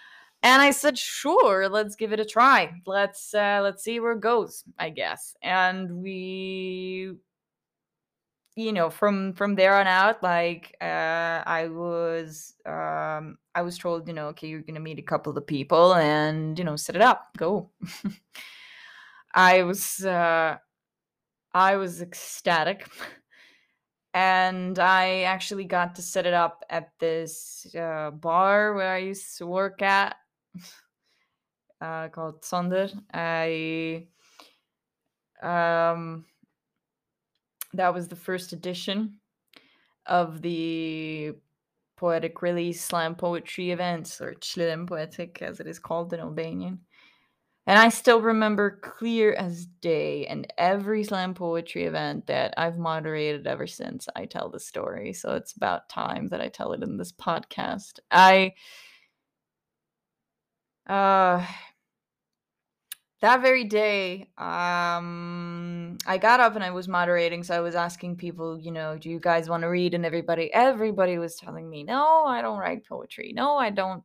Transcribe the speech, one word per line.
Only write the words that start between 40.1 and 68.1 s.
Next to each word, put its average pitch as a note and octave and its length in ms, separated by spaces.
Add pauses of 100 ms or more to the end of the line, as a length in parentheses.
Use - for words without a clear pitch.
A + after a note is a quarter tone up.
the D#3+ 920 (640)
Poetic E3 460
Release F3 420
slam E3 300
poetry F3 560
events, F3 500
or - 220
Slam E3+ 440
Poetic, E3+ 540
as - 180
it D#3+ 80
is E3 120
called E3+ 340
in E3+ 80
Albanian. E3 600 (880)
And G3 120
I A3+ 120
still A#3 300
remember G#3+ 640
clear A3+ 520
as F3 320
day, D3+ 600
and - 320
every G3+ 460
slam F#3 280
poetry E3+ 520
event D3+ 420
that - 300
I've E3+ 200
moderated D#3 680
ever - 220
since, - 480
I - 100
tell - 240
the - 80
story. - 540
So D2 240
it's - 160
about - 360
time - 420
that F3 100
I - 80
tell - 240
it - 100
in - 140
this F3+ 160
podcast. - 880 (100)
I, F#3+ 440 (2250)
uh, F#3+ 580 (1800)
that B3 180
very C4 220
day, G3+ 720
um, F3 1700
I F#3 140
got A3+ 220
up A3 160
and G3+ 80
I F3+ 80
was F3+ 160
moderating, F3 560
so F3 100
I E3+ 60
was E3+ 160
asking F3 400